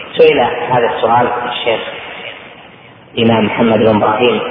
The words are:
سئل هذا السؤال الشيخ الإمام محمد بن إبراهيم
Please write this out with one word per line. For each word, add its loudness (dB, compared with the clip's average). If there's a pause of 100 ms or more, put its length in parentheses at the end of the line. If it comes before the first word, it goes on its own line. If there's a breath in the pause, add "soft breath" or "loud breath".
(180)
سئل 6 (320)
هذا 2
السؤال 2 (220)
الشيخ -4 (1400)
الإمام 2
محمد 2
بن 4
إبراهيم 2